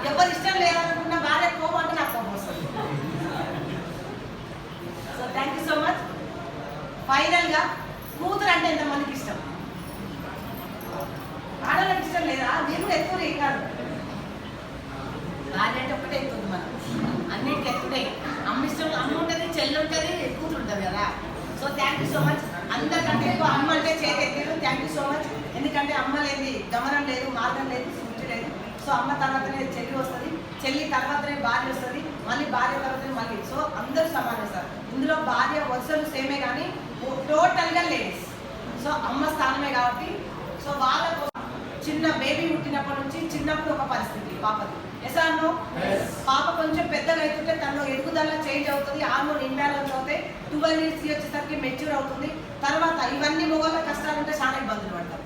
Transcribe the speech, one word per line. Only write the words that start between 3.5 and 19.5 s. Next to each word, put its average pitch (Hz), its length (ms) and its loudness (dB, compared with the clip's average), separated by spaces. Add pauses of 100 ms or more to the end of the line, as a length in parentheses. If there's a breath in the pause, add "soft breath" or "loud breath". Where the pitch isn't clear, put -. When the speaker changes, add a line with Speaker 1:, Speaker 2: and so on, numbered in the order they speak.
Speaker 1:
So, 247 60 -4 (120)
thank 285 220 0
you 311 120 -2
so 302 140 4
much. 359 180 2 (1080)
ఫైనల్గా 330 520 6 (560)
కూతురు 392 380 2
అంటే 339 180 2
ఎంతమందికి 285 440 0
ఇష్టం? - 200 -4 (2250)
ఆడవాళ్ళకి 381 380 4
ఇష్టం 339 240 0
లేదా? 262 180 0 (180)
మీరు 320 160 0
కూడా 381 160 2
ఎత్తురు, 339 300 0
ఏం 311 140 0
కాదు. 277 180 2 (1900)
భార్య 262 280 2
అంటే 269 160 -2
ఒకటే 294 240 -4
ఎత్తుంది 214 320 -4
మనం, - 160 -4 (640)
అన్నింటి 269 400 -2
ఎత్తుడే. 269 300 -2 (460)
అమ్మ 247 200 0
ఇష్టం, 311 320 0
అమ్మ 294 200 2
ఉంటుంది, 330 260 0 (100)